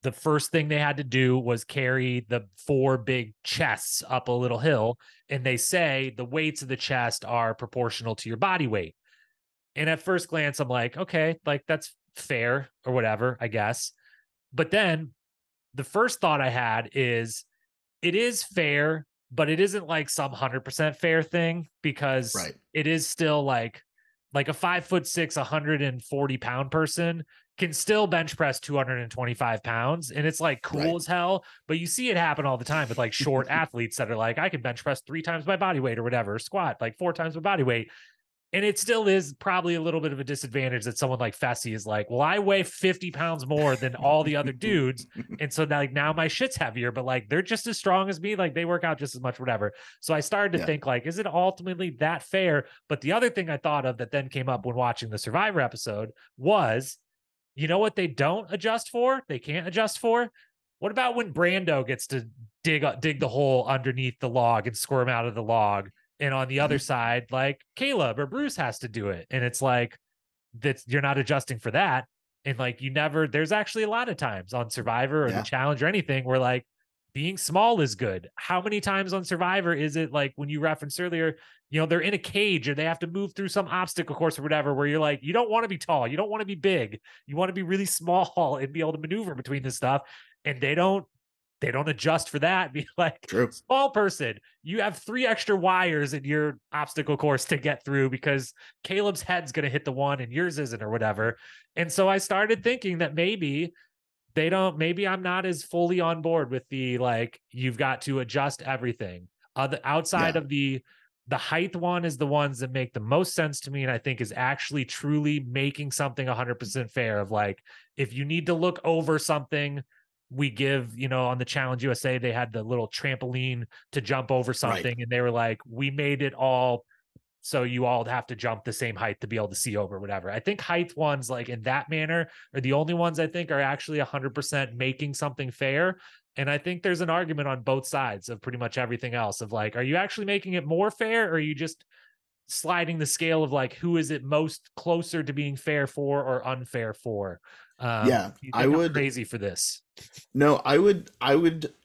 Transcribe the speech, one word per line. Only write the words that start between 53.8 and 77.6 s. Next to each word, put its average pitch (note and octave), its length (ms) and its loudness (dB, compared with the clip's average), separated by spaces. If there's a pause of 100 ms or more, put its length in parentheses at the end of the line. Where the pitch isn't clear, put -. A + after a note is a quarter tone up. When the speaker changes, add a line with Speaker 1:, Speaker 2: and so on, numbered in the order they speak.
Speaker 1:
of B2+ 140 0
that B2 140 -6
then C#3 180 -2
came C3 180 -2
up A#2+ 160 0
when B2 120 -2
watching A#2+ 340 0
the G#2+ 80 -6
Survivor F3+ 420 0
episode A2+ 520 -4 (260)
was, C3+ 600 2 (580)
you D3 120 -2
know F3 100 4
what G#3+ 180 2
they F#3 100 0
don't D#3+ 460 0
adjust A3 380 -2
for? B3+ 380 2
They C#3 100 -4
can't E3 280 -6
adjust G#3 320 0
for? A#3 320 2 (500)
What G#3 120 -2
about B3 240 2
when G#3 180 -4
Brando F3 520 2
gets B2+ 220 -4
to A#2+ 200 -4 (360)
dig, D3+ 200 2
uh, C3+ 120 0
dig C#3 240 -2
the C3+ 80 0
hole C3 380 4
underneath C3 540 0
the C3 80 -2
log A#2 380 4
and A2+ 100 -6
squirm B2+ 320 0
out A#2 180 0
of A#2 80 -4
the A#2 80 -4
log? G#2 480 2 (300)
And C#3 140 0
on C3 140 0
the C3+ 120 0
other C#3+ 180 2
Speaker 2:
Mm-hmm. - 20 -2
Speaker 1:
side, A#2+ 500 0
like, C3+ 320 0 (140)
Caleb F3+ 420 0
or C#3+ 80 -2
Bruce C4 300 -4
has C3 240 -4
to B2 80 -8
do G#2+ 220 -4
it. F2 200 -6
And B2+ 140 0
it's B2 180 -2
like, B2 360 2 (600)
that's, C#3 300 -2
you're C3+ 140 2
not C#3 160 2
adjusting C3+ 420 0
for A#2 120 -4
that. C3 340 2 (380)
And, C3+ 140 -4
like, B2 220 -2
you C3+ 100 -6
never, D3+ 380 2
there's D3+ 240 0
actually G#3+ 320 0
a G#3 60 -2
lot A#3+ 180 -2
of G3 80 -4
times G2 380 -4
on A#2+ 160 -2
Survivor C3 560 0
or A#2+ 40 2
Speaker 2:
Yeah. G#2 100 0
Speaker 1:
The - 20 -4
Challenge C3+ 400 0
or D3 40 2
anything D3+ 380 0
where, C3 140 2
like, B2+ 280 2 (480)
being E3+ 240 -4
small G#3+ 420 4